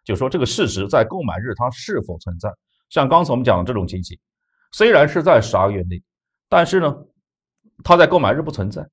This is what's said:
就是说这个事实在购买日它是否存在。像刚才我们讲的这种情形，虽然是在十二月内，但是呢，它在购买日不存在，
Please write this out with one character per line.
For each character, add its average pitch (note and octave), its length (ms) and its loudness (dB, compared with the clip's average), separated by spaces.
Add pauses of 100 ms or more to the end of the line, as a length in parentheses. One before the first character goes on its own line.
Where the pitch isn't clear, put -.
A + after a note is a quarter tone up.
就 G2+ 140 -4
是 - 20 -4
说 C3 100 -2
这 F#3 80 -4
个 C#3+ 80 -2
事 E3 220 -2
实 G2 220 -4
在 B2 160 2
购 F3+ 180 -6
买 A2+ 160 -6
日 A2 160 -8
它 B2 160 -4
是 D#3+ 300 -8
否 F2 180 -10
存 F2+ 220 -10
在。 A2 100 -8 (400)
像 C#3 180 0
刚 D3 160 2
才 C#3 60 -4
我 A#2+ 60 0
们 B2+ 80 -4
讲 A2 120 4
的 F2+ 80 -2
这 B2+ 80 -4
种 G2 140 -4
情 F#2 160 -8
形， - 160 -16 (540)
虽 A3+ 180 4
然 D3+ 180 6
是 E3 140 -2
在 D3+ 180 6
十 G#2 160 -2
二 G2 140 2
月 G2 120 -4
内， F2+ 200 -10 (460)
但 F3 180 2
是 F#3 140 0
呢， D3+ 120 0 (920)
它 F3 120 6
在 F3 80 8
购 F3 140 4
买 A2 140 2
日 D3 100 -4
不 D3+ 80 -10
存 G2+ 180 -6
在， D#2 240 -10